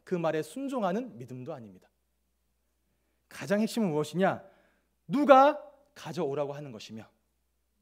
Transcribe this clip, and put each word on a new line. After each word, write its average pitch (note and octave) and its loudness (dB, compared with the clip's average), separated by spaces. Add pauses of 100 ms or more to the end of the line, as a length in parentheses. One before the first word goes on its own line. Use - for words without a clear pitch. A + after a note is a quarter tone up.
그 - -10
말에 D#3+ -2
순종하는 A#3+ -6
믿음도 B2+ -14
아닙니다. G#2+ -20 (1400)
가장 G3 -2
핵심은 A3 0
무엇이냐? D3+ 0 (640)
누가 C#4 8 (320)
가져오라고 C#3+ -6
하는 C#3+ -14
것이며, G#2+ -16 (760)